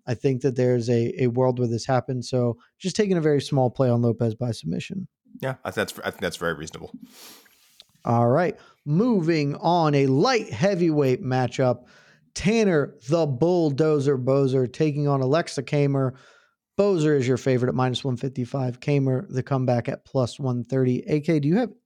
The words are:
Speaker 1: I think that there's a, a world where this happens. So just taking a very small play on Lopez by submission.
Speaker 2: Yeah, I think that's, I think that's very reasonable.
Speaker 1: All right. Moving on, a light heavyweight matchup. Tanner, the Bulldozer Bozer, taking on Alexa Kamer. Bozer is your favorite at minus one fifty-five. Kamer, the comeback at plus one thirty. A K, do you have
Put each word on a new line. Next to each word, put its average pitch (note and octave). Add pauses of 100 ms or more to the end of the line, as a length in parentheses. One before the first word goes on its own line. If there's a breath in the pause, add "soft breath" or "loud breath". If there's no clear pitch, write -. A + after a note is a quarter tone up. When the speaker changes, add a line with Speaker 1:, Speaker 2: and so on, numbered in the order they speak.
Speaker 1:
I B2+
think C3
that C3+
there's B2
a, A#2
a B2+
world B2
where B2
this A2+
happens. B2+
So A#2+ (200 soft breath)
just F#3
taking G3
a E3
very D3
small C3
play C3+
on A#2+
Lopez A#2
by A#2+
submission. - (320)
Speaker 2:
Yeah, C3 (100)
I -
think G2
that's, -
I G2
think -
that's F2
very E2
reasonable. D#2+ (1120 loud breath)
Speaker 1:
All A#2
right. D#3+ (260 loud breath)
Moving D#3+
on, D#3+
a C#3
light G3+
heavyweight D3+
matchup. B2+ (480 soft breath)
Tanner, G3 (140)
the D#3+
Bulldozer D3+
Bozer, C3
taking D3
on C#3
Alexa C#3+
Kamer. C#3 (640 soft breath)
Bozer E3
is B2+
your B2+
favorite B2+
at -
minus B2+
one B2+
fifty-five. B2+
Kamer, C3+
the B2+
comeback B2+
at -
plus -
one B2
thirty. B2+
A D#3
K, D#3
do C#3+
you E3+
have A#3+ (160)